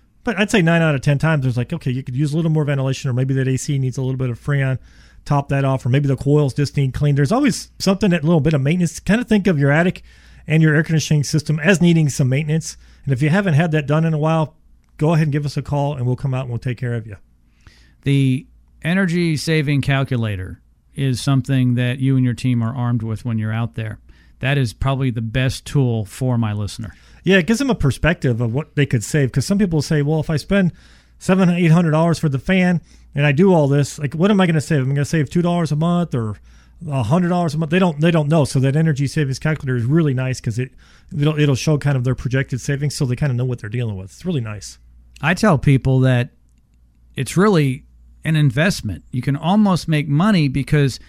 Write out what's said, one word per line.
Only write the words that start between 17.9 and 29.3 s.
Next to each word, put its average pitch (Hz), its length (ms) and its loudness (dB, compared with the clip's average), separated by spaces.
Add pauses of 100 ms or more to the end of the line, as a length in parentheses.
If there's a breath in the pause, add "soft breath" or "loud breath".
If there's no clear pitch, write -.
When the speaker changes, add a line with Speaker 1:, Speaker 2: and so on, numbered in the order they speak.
Speaker 2:
The 135 440 0 (360)
energy 175 540 0
saving 147 460 0
calculator 113 800 -2 (340)
is 135 260 -2
something 131 540 0
that 123 240 -2
you 135 180 2
and 131 80 2
your 123 100 0
team 120 280 -2
are 113 120 -4
armed 120 280 -2
with 110 220 -8
when 113 140 -4
you're 107 140 -4
out 113 220 -6
there. 110 240 -10 (420 soft breath)
That 135 160 -2
is 131 160 0
probably 135 380 -2
the 117 100 -6
best 117 460 -4
tool 120 400 0
for 127 320 -2
my 107 160 -2
listener. 104 400 -8 (280 soft breath)
Speaker 1:
Yeah, 190 140 4
it 175 100 2
gives 226 120 2
them 269 120 -2
a 220 40 2
perspective 139 640 0
of 117 140 -2
what 151 200 -6
they 143 120 2
could 120 180 -2
save, 139 260 0